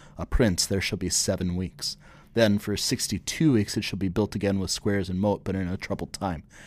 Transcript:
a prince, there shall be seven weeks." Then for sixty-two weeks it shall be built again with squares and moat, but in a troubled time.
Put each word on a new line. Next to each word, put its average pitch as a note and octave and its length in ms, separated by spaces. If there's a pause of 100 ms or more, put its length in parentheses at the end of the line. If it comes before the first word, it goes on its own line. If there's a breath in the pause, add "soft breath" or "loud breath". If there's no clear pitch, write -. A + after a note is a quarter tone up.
(160 loud breath)
a E2+ 80
prince, G#2 400
there F#2+ 160
shall F#2+ 180
be F2+ 120
seven F#2 440
weeks." - 440 (340 loud breath)
Then G#2 280
for G#2 160
sixty-two - 800
weeks G#2 220
it A2 60
shall - 160
be F#2+ 100
built G2+ 280
again G2 240
with F2+ 100
squares G2+ 380
and F#2 100
moat, G2+ 240
but F#2+ 140
in F#2+ 100
a F2+ 100
troubled - 360
time. F2 320 (220 loud breath)